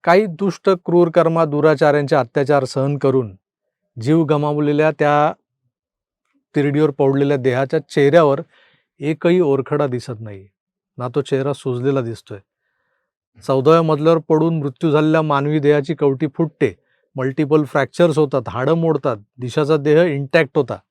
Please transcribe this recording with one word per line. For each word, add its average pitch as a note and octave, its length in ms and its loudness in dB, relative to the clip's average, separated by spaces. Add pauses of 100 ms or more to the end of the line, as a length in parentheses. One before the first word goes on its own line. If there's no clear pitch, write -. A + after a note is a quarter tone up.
काही F#3+ 260 4
दुष्ट, F#3 400 -2 (160)
क्रूर F3 240 4
कर्मा, E3 360 2
दुराचार्यांचे D3 680 2
अत्याचार C#3 500 0
सहन C#3 320 -4
करून B2+ 380 0 (640)
जीव D3+ 260 0
गमावलेल्या D3 680 0
त्या D3 420 0 (1200)
तिरडीवर D3 340 2
पडलेल्या C#3 480 0
देहाच्या C3 420 -2 (100)
चेहऱ्यावर C#3+ 520 4 (580)
एकही E3 400 0
ओरखडा C#3+ 480 0
दिसत B2 320 -8
नाही, G2+ 280 -18 (500)
ना B2 180 -8
तो D3 60 0
चेहरा C3+ 320 -2
सुजलेला C3 480 -4
दिसतोय. A2 380 -12 (1040)
चौदाव्या C#3 380 2
मजल्यावर D#3 380 2 (100)
पडून D#3+ 300 0
मृत्यू C#3+ 320 -4
झालेल्या D#3 300 2
मानवी D3+ 380 -2
देहाची D3 360 0
कवटी C#3+ 320 -2
फुटते, D3 460 -4 (460)
मल्टिपल C#3+ 440 -2
फ्रॅक्चर्स D3+ 540 -2
होतात, C#3+ 300 0
हाडं C3 260 -2
मोडतात, D3+ 440 -2 (200)
दिशाचा C#3 400 -2
देह D3+ 260 2
इंटॅक्ट D3+ 540 -2
होता. A#2 200 -4 (140)